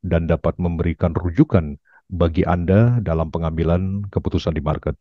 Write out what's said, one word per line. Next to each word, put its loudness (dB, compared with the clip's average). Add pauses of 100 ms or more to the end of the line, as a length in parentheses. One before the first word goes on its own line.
dan 0
dapat 0
memberikan -2
rujukan 0 (320)
bagi 0
Anda 4
dalam -2
pengambilan -2
keputusan -2
di -4
market. -4